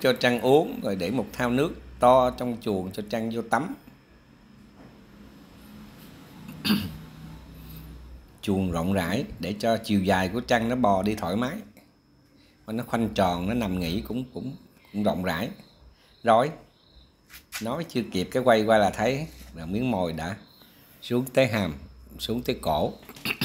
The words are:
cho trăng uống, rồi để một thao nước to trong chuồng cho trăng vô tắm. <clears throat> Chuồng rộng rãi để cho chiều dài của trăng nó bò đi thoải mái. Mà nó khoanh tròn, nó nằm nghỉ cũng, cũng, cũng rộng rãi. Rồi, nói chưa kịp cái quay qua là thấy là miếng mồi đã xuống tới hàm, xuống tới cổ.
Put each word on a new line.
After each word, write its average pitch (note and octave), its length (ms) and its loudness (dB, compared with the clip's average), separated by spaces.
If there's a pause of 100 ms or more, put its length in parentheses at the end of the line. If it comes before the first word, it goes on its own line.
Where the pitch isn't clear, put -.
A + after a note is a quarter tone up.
cho C3 120 4
trăng A#2+ 280 2
uống, C3+ 420 4
rồi G2 140 -2
để F2+ 140 -2
một A#2 220 -2
thao B2 180 -2
nước C#3 240 0 (260)
to B2+ 300 6
trong B2 300 -4
chuồng F#2+ 320 -2
cho G#2+ 180 -8
trăng A2+ 200 -2
vô A2+ 120 -4
tắm. D#3 320 0 (3000)
<clears throat> - 320 0 (1500)
Chuồng F#2+ 260 2
rộng E2+ 200 0
rãi G2 320 0 (160)
để F2+ 180 -4
cho A2+ 180 2
chiều G#2 240 0
dài F#2 280 4
của A2+ 120 -4
trăng A#2 280 2
nó B2+ 80 -2
bò G2+ 260 4
đi G#2 120 0
thoải F2 220 -2
mái. C3 200 -2 (1120)
Mà G#2+ 60 -8
nó A#2+ 120 -4
khoanh A#2 300 0
tròn, F2+ 340 2
nó A#2 60 0
nằm F#2+ 260 -2
nghỉ E2+ 200 -2
cũng, B2 240 -6 (100)
cũng, B2+ 220 -8 (360)
cũng G#2 100 -2
rộng F#2 220 0
rãi. F2+ 240 -2 (760)
Rồi, A#2 280 6 (1120)
nói C#3 260 -4
chưa B2 140 0 (100)
kịp F2+ 180 0
cái B2+ 120 0
quay A2+ 200 8
qua A2 160 8
là G2 120 6
thấy C3 360 0 (280)
là D#2+ 120 -10
miếng A#2 240 -2
mồi F2+ 220 0
đã D#2+ 240 -6 (640)
xuống B2 220 0
tới C3 220 4
hàm, G2+ 280 0 (440)
xuống A#2+ 240 -4
tới B2 200 -2
cổ. A#2 300 0 (520)